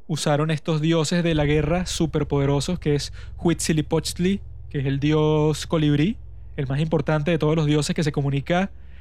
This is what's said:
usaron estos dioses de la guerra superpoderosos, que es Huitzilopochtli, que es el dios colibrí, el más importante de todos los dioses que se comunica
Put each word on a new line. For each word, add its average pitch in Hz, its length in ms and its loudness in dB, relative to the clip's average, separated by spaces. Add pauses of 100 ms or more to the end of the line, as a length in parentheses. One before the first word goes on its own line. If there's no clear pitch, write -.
usaron 151 440 0
estos 156 300 -2
dioses 165 420 2
de 165 120 2
la 151 100 2
guerra 156 420 2
superpoderosos, 143 920 0
que 147 160 0
es - 180 -2 (260)
Huitzilopochtli, 175 1000 0 (300)
que 147 100 -4
es 131 60 -2
el 139 140 0
dios 151 680 2
colibrí, 151 500 2 (400)
el 143 100 -4
más 135 140 -2
importante 156 500 0
de 165 80 2
todos 151 180 2
los 156 100 2
dioses 151 280 2
que 170 100 0
se 147 80 0
comunica 143 580 0 (300)